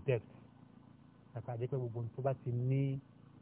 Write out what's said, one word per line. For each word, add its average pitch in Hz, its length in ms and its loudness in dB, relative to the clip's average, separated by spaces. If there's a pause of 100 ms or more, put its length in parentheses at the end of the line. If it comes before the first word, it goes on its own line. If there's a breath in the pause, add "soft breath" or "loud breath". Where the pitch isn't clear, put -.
debt. 117 220 2 (1080)
Àti 120 200 -8
àjẹ́ 120 180 -2
pé 143 80 -2
gbogbo 120 220 -2
ohun 113 100 -2
tó - 120 -8
bá 135 120 2
ti 127 180 -4
ní 135 480 2 (420)